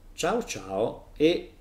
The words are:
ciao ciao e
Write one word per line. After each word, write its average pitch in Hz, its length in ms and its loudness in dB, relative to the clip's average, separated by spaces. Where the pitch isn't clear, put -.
ciao 214 300 0
ciao 95 640 -4
e 160 440 2